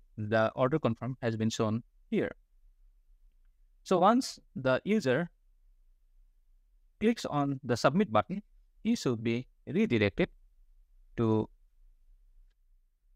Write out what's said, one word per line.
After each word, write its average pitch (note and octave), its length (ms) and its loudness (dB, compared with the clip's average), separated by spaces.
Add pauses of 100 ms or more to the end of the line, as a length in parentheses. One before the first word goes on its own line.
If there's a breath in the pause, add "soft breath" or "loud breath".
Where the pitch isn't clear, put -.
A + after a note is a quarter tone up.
(180)
the A2 380 2
order C3 240 0
confirm A#2+ 420 -4
has A2+ 140 -2
been A2 140 0
shown A2+ 340 -2 (260)
here. F#3 220 -2 (1500)
So F#3 160 2
once A3+ 400 2 (160)
the C3 300 0
user E3+ 440 0 (1700)
clicks A3+ 240 0
on C#3 360 -4
the A#2 140 -2
submit D#3 340 2
button, A2 320 0 (420)
he A3+ 120 0
should A#2 260 -2
be A#2 260 -4 (200)
redirected A#2 600 0 (880)
to A2 320 0 (1700)